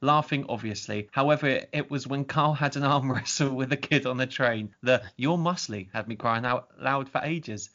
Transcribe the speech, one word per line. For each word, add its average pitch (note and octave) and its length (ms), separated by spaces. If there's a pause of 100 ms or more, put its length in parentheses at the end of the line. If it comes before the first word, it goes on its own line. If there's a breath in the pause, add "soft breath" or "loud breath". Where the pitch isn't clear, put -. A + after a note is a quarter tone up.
laughing D3 480
obviously. G#2+ 640
However, C#3+ 480 (100)
it D3 180
was C#3 160
when C#3 200
Carl D3+ 280
had C#3+ 220
an C#3+ 80
arm C#3 280
<laughs> - 20
wrestle C3 420
with C3 160
a D3 60
kid C#3+ 280
on B2+ 120
the B2+ 100
train. A2+ 560
The B2 180 (140)
'You're D3+ 220
muscly' D#3+ 560
had A2 160
me A2 80
crying A#2 280
out B2 260 (100)
loud C3+ 260
for - 160
ages." D3+ 520